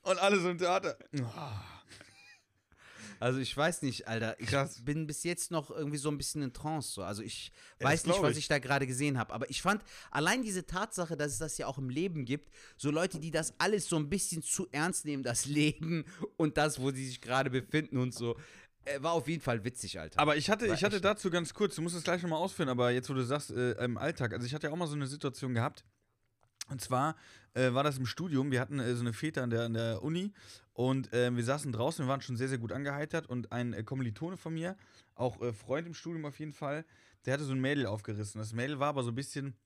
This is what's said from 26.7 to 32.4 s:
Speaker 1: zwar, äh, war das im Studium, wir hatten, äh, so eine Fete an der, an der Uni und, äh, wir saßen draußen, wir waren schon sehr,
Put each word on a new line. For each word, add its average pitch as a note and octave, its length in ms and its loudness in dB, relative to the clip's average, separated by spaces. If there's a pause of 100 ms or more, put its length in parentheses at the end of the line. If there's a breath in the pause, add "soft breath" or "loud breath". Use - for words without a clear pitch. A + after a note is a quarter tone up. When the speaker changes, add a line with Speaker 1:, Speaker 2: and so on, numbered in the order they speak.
Speaker 1:
zwar, C#3 340 2 (400 loud breath)
äh, B2+ 180 4
war C3+ 100 4
das C#3+ 140 2
im C3 80 0
Studium, C#3+ 460 0
wir B2 100 4
hatten, C#3 180 -2
äh, B2 140 0
so A#2+ 80 0
eine A#2+ 100 0
Fete D3 300 -2
an B2 80 0
der, A#2 140 2
an A#2 100 -2
der A2+ 300 0
Uni F3+ 280 0 (420 loud breath)
und, C3 400 2
äh, B2 220 4
wir A#2+ 80 2
saßen C#3+ 280 0
draußen, C3 340 0
wir B2+ 40 0
waren C3+ 120 0
schon A#2+ 160 -4
sehr, C3 100 0